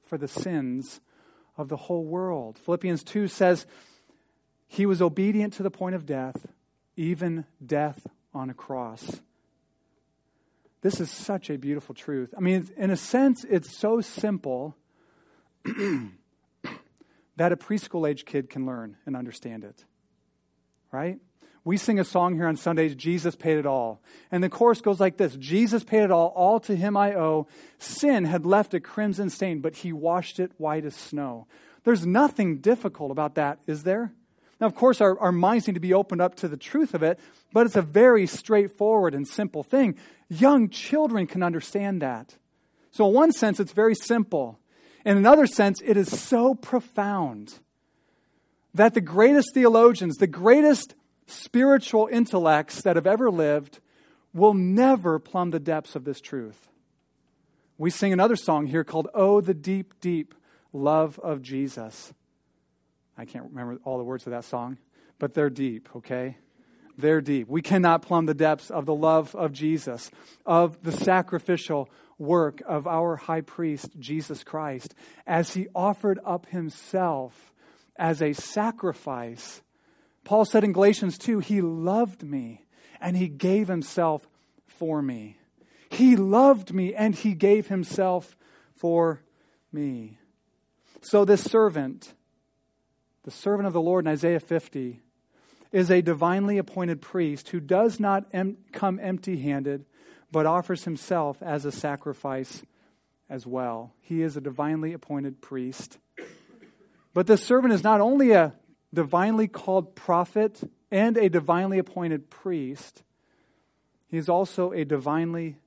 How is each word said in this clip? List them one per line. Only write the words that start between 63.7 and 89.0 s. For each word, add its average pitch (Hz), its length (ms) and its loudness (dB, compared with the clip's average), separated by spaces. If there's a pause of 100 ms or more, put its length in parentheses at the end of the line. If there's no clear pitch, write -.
all 131 140 -4
the 123 60 -8
words 123 220 -10
of 123 40 -8
that 120 140 -8
song, 123 340 -8 (400)
but 139 160 -6
they're 147 160 2
deep, 123 460 -6
okay? 127 420 -10 (580)
They're 151 240 2
deep. 135 280 -2
We 147 120 -4
cannot 175 420 2
plumb 165 240 0
the 156 80 0
depths 151 360 0
of 143 160 -6
the 156 80 -2
love 160 400 2
of 165 180 -4
Jesus, 139 580 -6 (360)
of 170 360 2
the 165 100 -6
sacrificial 175 1000 -2 (280)
work 151 480 0
of 151 200 -4
our 165 300 -2
high 160 240 -6
priest, 160 580 -10
Jesus 147 460 -10
Christ, 147 500 -10 (320)
as 165 280 -2
he 185 200 -6
offered 196 500 -2
up 180 220 -6
himself 160 1040 -6 (440)
as 160 260 -2
a 151 100 0
sacrifice. 143 1300 -8 (600)
Paul 214 220 4
said 214 180 4
in 208 100 0
Galatians 196 460 2
two, 220 220 -2
"He 202 200 -2
loved 180 600 -2
me 131 440 -10 (340)
and 180 160 -4
he 180 120 0
gave 185 380 0
himself 165 640 -2 (380)
for 156 360 -6
me." 113 360 -10 (520)
He 254 240 6
loved 208 580 4
me 185 220 -2
and 214 200 0
he 196 200 -2
gave 202 320 2
himself 185 720 -4 (380)
for 170 460 0 (520)